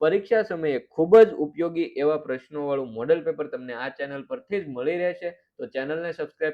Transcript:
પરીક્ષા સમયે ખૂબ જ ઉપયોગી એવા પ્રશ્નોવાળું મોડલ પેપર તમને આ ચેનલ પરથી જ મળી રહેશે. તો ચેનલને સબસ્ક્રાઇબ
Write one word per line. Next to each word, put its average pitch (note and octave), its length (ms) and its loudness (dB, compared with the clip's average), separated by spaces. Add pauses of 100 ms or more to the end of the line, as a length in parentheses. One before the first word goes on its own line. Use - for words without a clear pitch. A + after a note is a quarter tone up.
પરીક્ષા G3 420 2
સમયે D#3+ 360 -2
ખૂબ F3 400 6
જ A3 160 10
ઉપયોગી E3 480 -2
એવા D3+ 340 0
પ્રશ્નોવાળું C#3 760 -6
મોડલ D3 320 0
પેપર D#3 220 -4
તમને B2+ 260 -10
આ B2 160 -6
ચેનલ C#3 360 -10
પરથી C3 360 -6
જ D#3 80 -10
મળી C#3 300 -2
રહેશે. F3 320 -4
તો - 360 -16
ચેનલને D#3 460 -6
સબસ્ક્રાઇબ D#3 420 -4